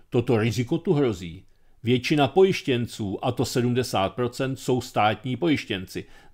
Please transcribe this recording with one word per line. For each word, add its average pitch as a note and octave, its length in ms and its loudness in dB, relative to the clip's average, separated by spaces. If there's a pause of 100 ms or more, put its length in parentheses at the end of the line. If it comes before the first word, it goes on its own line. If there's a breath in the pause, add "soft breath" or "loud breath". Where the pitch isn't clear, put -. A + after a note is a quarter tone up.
(100)
toto A#2+ 280 2
riziko A#2 400 0
tu F#3 140 0
hrozí. G2 520 -2 (380)
Většina B2+ 460 2
pojištěnců, A#2+ 960 0
a C3+ 80 0
to B2 120 -2
sedmdesát A#2+ 680 0
procent, B2+ 420 -4
jsou B2+ 240 -2
státní A2+ 560 0
pojištěnci, G#2+ 680 -2 (300 soft breath)